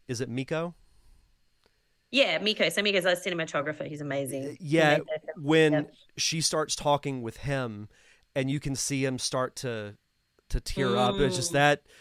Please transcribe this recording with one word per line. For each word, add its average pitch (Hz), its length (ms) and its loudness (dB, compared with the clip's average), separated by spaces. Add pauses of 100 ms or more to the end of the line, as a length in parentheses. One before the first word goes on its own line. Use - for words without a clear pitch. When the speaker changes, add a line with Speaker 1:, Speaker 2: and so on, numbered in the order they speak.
Speaker 1:
is 120 120 -4
it 123 80 -4
Miko? 160 460 -4 (1400)
Speaker 2:
Yeah, 220 260 4
Miko. 202 300 2
So 196 140 -2
Miko's 196 240 2
our 180 80 4
cinematographer. 160 720 -4
He's 147 160 -10
amazing. 139 420 -6
Speaker 1:
Uh, 143 100 -10 (200)
Speaker 2:
He 160 80 6
Speaker 1:
yeah, - 20 6
Speaker 2:
made 151 240 4
that 156 160 -6
film. - 120 -12
Speaker 1:
when 151 500 4
Speaker 2:
Yep. - 100 -20 (200)
Speaker 1:
she - 240 -2
starts 156 360 -2
talking 139 460 0
with 113 160 -8
him, 120 500 -4 (460)
and 135 160 0
you 143 100 0
can 139 140 -4
see 135 300 -2
him 131 140 0
start 127 380 -2
to, 107 400 -8 (520)
to 120 120 0
tear 127 360 0
up. 123 240 4
It's 135 160 4
just 127 160 -2
Speaker 2:
Mm. - 0 -
Speaker 1:
that, 147 300 4 (180)